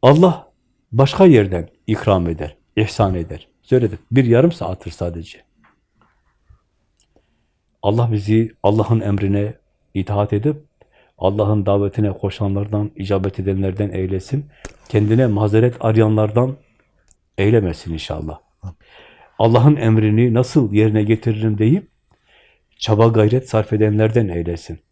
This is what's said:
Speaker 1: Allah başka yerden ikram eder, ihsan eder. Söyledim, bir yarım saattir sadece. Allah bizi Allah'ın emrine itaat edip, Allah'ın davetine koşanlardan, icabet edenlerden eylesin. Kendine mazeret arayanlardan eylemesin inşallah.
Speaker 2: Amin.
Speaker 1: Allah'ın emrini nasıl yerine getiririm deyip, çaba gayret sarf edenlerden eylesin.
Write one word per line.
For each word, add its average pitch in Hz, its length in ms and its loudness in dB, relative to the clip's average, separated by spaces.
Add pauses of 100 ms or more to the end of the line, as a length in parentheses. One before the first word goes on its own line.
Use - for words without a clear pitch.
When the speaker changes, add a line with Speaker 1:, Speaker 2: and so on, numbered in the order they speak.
Speaker 1:
Allah 156 500 4 (400)
başka 135 340 4
yerden 98 420 4 (180)
ikram 95 420 0
eder, 78 280 -8 (200)
ihsan 104 380 0
eder. 82 340 -10 (140)
Söyledim, 117 360 -2 (120)
bir 127 140 2
yarım 123 280 2
saattir 92 380 -10
sadece. 85 540 -12 (2500)
Allah 117 300 0
bizi 107 400 -2 (100)
Allah'ın 110 380 2
emrine 101 540 -2 (400)
itaat 101 380 -2
edip, 143 320 -4 (540)
Allah'ın 101 480 0
davetine 101 460 -2
koşanlardan, 101 840 -6
icabet 98 420 -4
edenlerden 95 520 -4
eylesin. 95 560 -6 (420)
Kendine 110 380 2
mazeret 110 580 0
arayanlardan 110 720 0 (840)
eylemesin 98 540 0
inşallah. 78 480 -10 (220)
Speaker 2:
Amin. 95 140 -16 (640)
Speaker 1:
Allah'ın 117 380 4
emrini 110 580 2
nasıl 123 380 0
yerine 107 300 2
getiririm 110 560 -2
deyip, 131 320 0 (880)
çaba 110 280 2
gayret 110 420 2
sarf 110 240 -2
edenlerden 107 560 0
eylesin. 85 520 -8 (120)